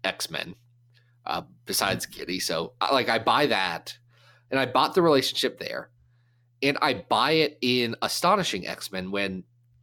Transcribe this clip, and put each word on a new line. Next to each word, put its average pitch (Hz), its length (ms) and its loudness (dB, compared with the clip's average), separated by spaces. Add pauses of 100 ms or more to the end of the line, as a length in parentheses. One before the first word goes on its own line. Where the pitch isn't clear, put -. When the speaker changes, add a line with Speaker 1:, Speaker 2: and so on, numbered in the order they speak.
Speaker 1:
X-Men, 87 520 -6 (680)
uh, 87 180 -4 (220)
besides 95 400 -2
Speaker 2:
Mm-hmm. - 60 -16
Speaker 1:
Kitty. - 280 -8
So, 82 420 -4
I, 98 120 0
like, 120 160 2
I 117 100 2
buy 131 280 4
that, 95 500 -2 (540)
and 135 80 2
I 131 80 2
bought 135 280 2
the 185 60 6
relationship 139 580 2
there, - 300 -10 (720)
and 139 200 2
I 143 120 2 (160)
buy 120 240 2
it 160 280 2
in 123 400 2
Astonishing 170 640 0
X-Men 92 440 -8
when 98 320 -4 (400)